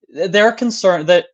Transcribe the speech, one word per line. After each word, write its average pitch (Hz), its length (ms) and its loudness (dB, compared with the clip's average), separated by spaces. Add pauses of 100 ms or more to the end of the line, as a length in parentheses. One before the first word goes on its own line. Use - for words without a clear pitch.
(140)
Th-, 165 160 -4
they're 208 220 2
concerned, 190 560 -2
that 170 260 2